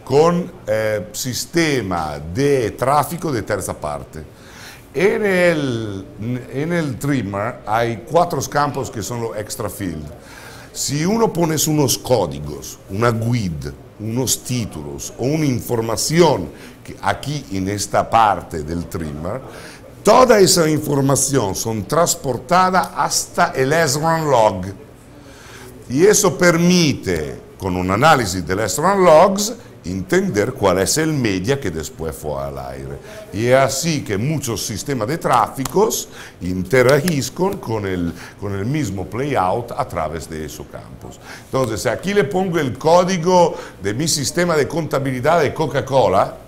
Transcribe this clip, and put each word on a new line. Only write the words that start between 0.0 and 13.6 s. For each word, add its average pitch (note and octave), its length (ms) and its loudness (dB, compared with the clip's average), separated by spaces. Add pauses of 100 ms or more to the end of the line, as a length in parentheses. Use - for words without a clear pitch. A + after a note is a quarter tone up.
con, E3+ 480 4 (160)
eh, G#2+ 460 -2
sistema G#2 1040 -2
de A2+ 520 0
tráfico D3 600 0
de A2+ 120 -2
terza F#2+ 300 -4
parte. D2 480 -10 (720)
En G#3+ 320 2
el, C3 800 0 (460)
en D3+ 220 -4
el D3+ 260 -2
trimmer A2 680 -4
hay A#2 400 0
cuatro E3 440 0
campos C3+ 420 -2
que A2 100 -8
son A#2+ 200 -6
los A2+ 160 -6
extra G#2 320 -8
field. E2 340 -8 (680)
Si D3 320 -4
uno A3 260 2
pones D#3+ 380 0
unos D3+ 280 2
códigos, D2 840 -2 (100)
una A2 220 2
guide, G#2+ 600 -2 (300)